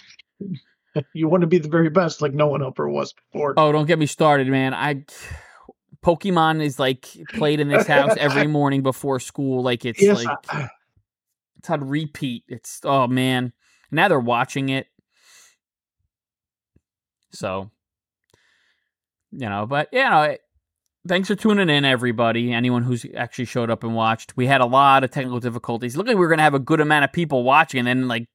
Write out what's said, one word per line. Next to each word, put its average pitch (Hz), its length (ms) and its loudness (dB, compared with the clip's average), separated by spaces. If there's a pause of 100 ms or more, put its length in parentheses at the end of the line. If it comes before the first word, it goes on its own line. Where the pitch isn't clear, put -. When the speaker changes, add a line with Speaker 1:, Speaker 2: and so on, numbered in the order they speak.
(1120)
Speaker 1:
You 160 160 -2
want 180 140 4
to 170 40 2
be 175 120 4
the 151 100 -2
very 165 220 2
best, 165 320 0
like 147 100 -2
no 151 140 2
one 143 180 -2
ever 147 240 -6
was 143 240 -4
before. 147 460 -6
Speaker 2:
Oh, 156 120 4
don't 151 140 2
get 165 140 2
me 151 80 0
started, 143 420 2
man. 131 240 0
I, 139 320 -4 (960)
Pokemon 160 640 2
is, 143 140 -4
like, 131 280 -2 (280)
played 151 260 0
in 147 80 0
this 143 180 2
house 143 320 2
every 143 280 0
Speaker 1:
<laughs> - 20 0
Speaker 2:
morning 143 340 0
before 135 380 -2
school. 131 420 -4
Like, 123 220 -2
it's 117 160 -6
Speaker 1:
Yes, 196 240 4
Speaker 2:
like, 143 140 -6 (100)
Speaker 1:
I 147 220 -8 (880)
Speaker 2:
it's - 100 -16
on 147 180 -4
repeat. 143 640 -6
It's, - 360 -16
oh, 139 240 2
man. 127 440 0 (380)
Now 170 180 2
they're 165 100 2
watching 127 520 -2
it. 135 160 -4 (2500)
So, 98 400 -10 (1600)
you 120 180 -8
know, 101 160 -4
but, 143 260 -4
you 254 100 0
know, 202 200 4
it, 147 180 -2 (680)
thanks 180 220 -2
for 214 60 -2
tuning 202 340 2
in, 143 160 2
everybody. 120 680 0
Anyone 120 300 0
who's 123 200 -4 (100)
actually 120 300 -8
showed 117 240 -4
up 113 160 -4
and 113 100 -4
watched. 113 400 -2
We 127 120 0
had 135 160 4
a 123 40 4
lot 135 380 6
of 123 60 -6
technical 127 300 -6
difficulties. 120 540 -8
Looked 196 140 -4
like 240 80 2
we 185 60 2
were 165 80 2
gonna 160 120 2
have 151 120 4
a 135 40 0
good 156 220 2
amount 151 240 2
of 135 80 -4
people 151 320 -2
watching, 147 360 4
and 120 60 -2
then, 127 220 0
like, 117 160 -4 (100)